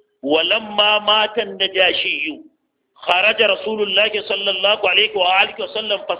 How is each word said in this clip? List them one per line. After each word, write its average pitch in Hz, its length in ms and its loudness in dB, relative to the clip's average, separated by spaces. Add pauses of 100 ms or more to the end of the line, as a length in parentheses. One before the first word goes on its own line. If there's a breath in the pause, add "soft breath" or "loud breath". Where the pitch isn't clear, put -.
(240)
"Walamma 208 760 0
matan 214 560 0
Najashi 185 560 0 (140)
yu, 143 160 -8 (560)
kharaja 208 480 2
Rasulullahi 208 800 0
sallallahu 196 560 0
alaihi 202 320 2
wa 185 240 2
alihi 214 220 -2
wa 190 120 -8
sallam 214 340 -4
fa 180 120 -2